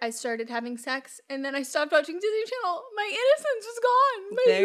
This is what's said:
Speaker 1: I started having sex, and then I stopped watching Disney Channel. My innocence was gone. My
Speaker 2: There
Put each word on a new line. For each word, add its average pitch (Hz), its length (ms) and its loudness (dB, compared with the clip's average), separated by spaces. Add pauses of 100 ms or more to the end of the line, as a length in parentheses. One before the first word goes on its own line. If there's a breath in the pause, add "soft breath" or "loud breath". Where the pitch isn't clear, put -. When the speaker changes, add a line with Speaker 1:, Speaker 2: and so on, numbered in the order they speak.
Speaker 1:
I 233 80 -4
started 233 400 -6
having 240 260 -6
sex, 269 440 -8 (100)
and 269 120 -6
then 277 120 -6
I 277 80 -2
stopped 294 300 -2
watching 311 240 2
Disney 427 280 -2
Channel. 427 380 -4 (140)
My 415 100 -2
innocence 508 600 2
was 466 160 -10
gone. 494 540 4
My 494 100 2
Speaker 2:
There 440 180 6